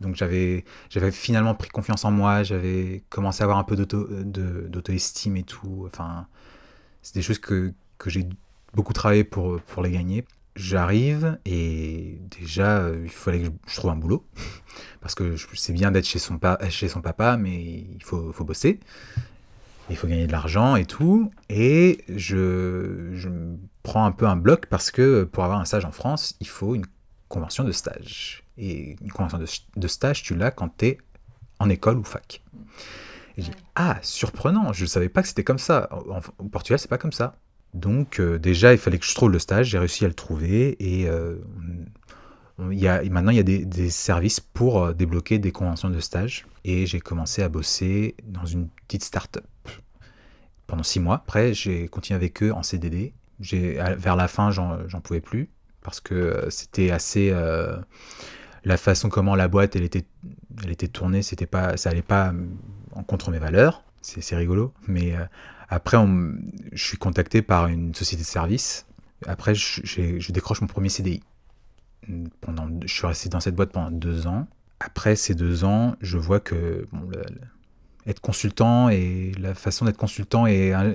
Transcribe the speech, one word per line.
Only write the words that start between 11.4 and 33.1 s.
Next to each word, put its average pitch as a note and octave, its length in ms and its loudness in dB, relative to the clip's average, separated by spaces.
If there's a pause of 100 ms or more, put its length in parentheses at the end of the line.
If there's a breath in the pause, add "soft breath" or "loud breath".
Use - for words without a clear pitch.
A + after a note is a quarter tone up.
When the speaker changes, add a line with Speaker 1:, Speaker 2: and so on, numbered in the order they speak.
Speaker 1:
et E2 720 -4 (180)
déjà, F#2 420 2
euh, E2 260 -2
il E2 40 -10
fallait F2 300 -2
que E2+ 60 -2
je, E2 60 -4 (140)
je - 120 -12
trouve F#2 140 0
un D#2+ 40 0
boulot. D#2+ 400 -2
<laughs> - 640 -16
Parce - 160 -10
que E2+ 220 -2
je, - 160 -12
c'est - 180 -6
bien F#2+ 180 2
d'être F#2+ 160 4
chez - 140 -2
son - 180 -6
pa-, F#2 220 2 (100)
chez F2 200 -2
son F#2 100 -6
papa, A2+ 380 2
mais F#2 260 -2
il F2 400 -12
faut, E2 300 -6
faut - 100 -8
bosser. C3+ 380 0 (1080 loud breath)
Il E2 60 -6
faut - 100 -6
gagner E2 220 0
de D2+ 60 -4
l'argent F2+ 420 4
et G2 100 4
tout. G#3 460 2 (180)
Et D3 600 6
je, F#2 1040 -2
je F2+ 160 -8
me E2+ 280 -8 (240)
prends A2 240 0
un G2+ 60 2
peu A2 160 2
un F#2+ 80 4
bloc G#2 320 4
parce - 240 -2
que B2 320 6
pour F2+ 200 -2
avoir F#2+ 160 0
un E2+ 60 -4
stage G#2 180 -2
en D#2 80 -8
France, - 480 -4
il - 80 -10
faut G#2+ 280 -4
une G2 100 -4 (420)
convention F2+ 360 -4
de A2+ 80 0
stage. - 720 -10 (160)
Et D2+ 420 -8
une - 100 -12
convention E2+ 280 -4
de, D#2+ 80 -6 (300)
de F#2 100 -2
stage, - 340 -2
tu - 140 -6
l'as G#2+ 160 0
quand - 180 -6
t'es B2+ 300 0 (580)
en G#2 120 2
école A2 280 2
ou A2 60 -4
fac. - 400 -14 (920 loud breath)